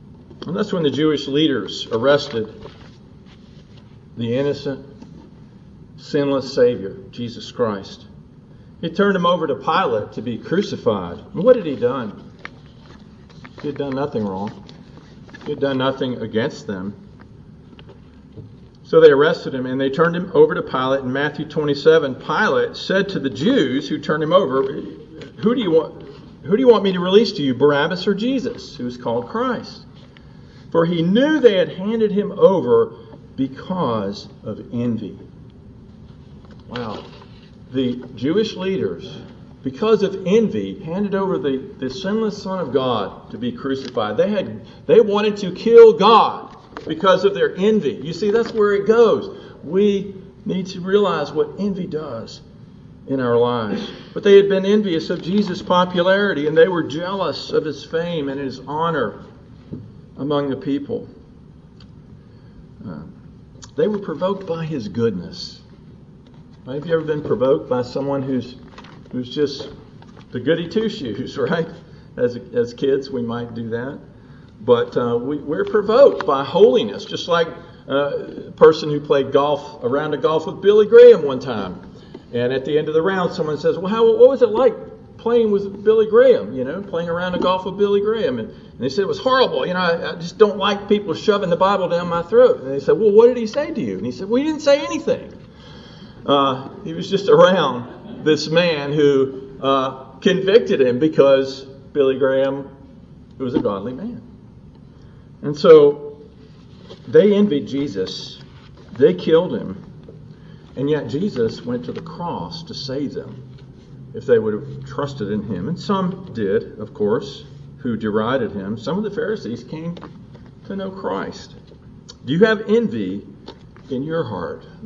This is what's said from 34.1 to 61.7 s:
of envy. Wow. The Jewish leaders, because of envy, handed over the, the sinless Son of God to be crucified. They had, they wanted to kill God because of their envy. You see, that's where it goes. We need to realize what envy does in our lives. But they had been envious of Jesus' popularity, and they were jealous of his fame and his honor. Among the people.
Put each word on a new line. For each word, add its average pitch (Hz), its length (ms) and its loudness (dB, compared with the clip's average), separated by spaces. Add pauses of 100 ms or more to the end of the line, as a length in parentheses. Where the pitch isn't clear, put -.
of 107 160 -10 (120)
envy. 117 460 -6 (1500)
Wow. 117 340 -10 (680)
The 131 320 -4 (100)
Jewish 165 400 -2
leaders, - 640 -6 (460)
because 202 400 2
of 190 220 -4
envy, 156 580 0
handed 190 320 -4
over 185 220 -2
the, 131 400 -4
the 127 120 -6
sinless 208 500 -4
Son 190 200 -6
of 139 120 -8
God 120 600 -4
to 113 60 -12
be 120 120 -6
crucified. 120 680 -6
They 185 140 0
had, 135 340 -6 (220)
they 208 140 8
wanted 208 380 2
to 180 140 -6
kill 226 400 10
God 190 640 4 (300)
because 180 380 2
of 190 100 2
their 160 220 0
envy. 180 460 2
You 160 100 -10
see, 202 180 -2
that's 226 220 0
where 208 220 2
it 196 120 -2
goes. 214 800 2
We 196 500 0 (300)
need 185 240 -4
to 185 120 -12
realize 180 520 0
what 147 260 -2
envy 185 280 -4
does 123 540 -10 (680)
in 135 120 -2
our 120 160 0
lives. 117 540 -2 (240)
But - 80 -8
they 202 140 8
had 196 120 8
been 190 160 0
envious 196 460 0
of 180 120 -6
Jesus' 180 400 -2
popularity, 180 840 2
and 156 100 0
they 165 120 8
were 170 160 -2
jealous 170 640 -6
of 151 140 -2
his 151 200 -8
fame 165 440 -4
and 135 100 -6
his 131 220 -8
honor. 147 640 -4 (920)
Among 143 340 -4
the 123 60 -4
people. 139 520 -6 (1800)